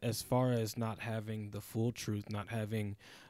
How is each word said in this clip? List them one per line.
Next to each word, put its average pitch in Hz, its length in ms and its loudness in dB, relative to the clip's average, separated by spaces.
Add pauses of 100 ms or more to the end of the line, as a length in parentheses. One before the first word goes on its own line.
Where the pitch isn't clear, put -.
as 113 180 0
far 127 320 4
as 110 240 2
not 113 220 -2
having 110 500 -4
the 104 140 -6
full 117 300 2
truth, 104 360 -2
not 101 220 -4
having, 107 460 0 (340)